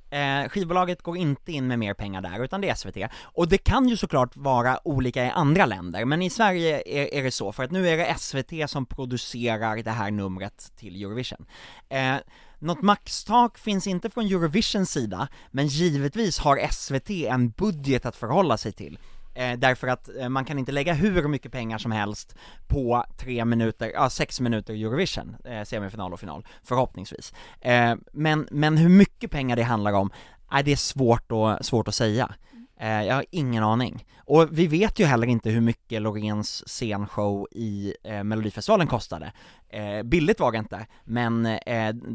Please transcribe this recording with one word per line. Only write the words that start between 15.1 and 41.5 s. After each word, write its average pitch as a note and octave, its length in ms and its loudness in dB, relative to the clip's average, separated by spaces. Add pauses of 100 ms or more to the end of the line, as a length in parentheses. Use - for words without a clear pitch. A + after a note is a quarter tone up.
men C#3 160 0
givetvis D3+ 720 0
har C#3+ 200 2
S - 320 -2
V C3+ 100 0
T E3+ 260 -4
en B2 240 2
budget C#3 560 -2
att A#2 100 -8
förhålla C#3 400 2
sig G2+ 160 -6
till. - 260 -14 (360)
Eh, B2 240 -4
därför B2+ 300 2
att, - 280 -2
eh, B2+ 120 -4
man C3 160 -2
kan D3 140 -6
inte C3+ 140 -4
lägga C#3+ 220 0
hur F3 340 2
mycket C#3 240 -4
pengar A2+ 260 -6
som A2+ 140 -4
helst G#2 420 -4 (320)
på A#2+ 380 2 (120)
tre A#2+ 280 -4
minuter, A2+ 500 0
ja, C3+ 160 2
sex - 300 -4
minuter A2+ 340 -2
Eurovision, A2 680 -4
eh, A2+ 180 -10
semifinal G2 500 -8
och F2 80 -12
final, E2+ 260 -12 (160)
förhoppningsvis. - 680 -4 (280)
Eh, A#2+ 340 4 (180)
men, D#3 380 0
men D3+ 260 4
hur E3 120 8
mycket G3 420 8
pengar C3 260 -2
det A#2 60 2
handlar G#2+ 300 2
om, G2 180 2 (420)
nej, C#3 120 2
det C#3+ 80 2
är C3 40 4
svårt A#2 560 2
att, A2 340 2
svårt A2 220 0
att G#2 60 -4
säga. A2+ 400 0 (460)
Eh, G#2+ 220 -2
jag G#2+ 120 2
har C#3+ 160 0
ingen B2 340 0
aning. A2+ 420 0 (180)
Och D#3 240 8 (100)
vi E3+ 80 6
vet E3+ 320 2
ju G#3 60 6
heller A#2+ 220 4
inte A#2 240 2
hur A#2 100 2
mycket A2+ 420 0
Loreens G#2+ 680 -4
scenshow G2+ 840 -4
i, G2+ 440 -6 (100)
eh, G2+ 200 -8
Melodifestivalen A2 640 0
kostade. F#2 460 -6 (360)
Eh, G#2 340 -6
billigt D3 380 2
var B2+ 120 2
det A#2 60 0
inte, G#2+ 280 -8 (180)
men, A#2 420 0
eh, A2 480 -2 (200)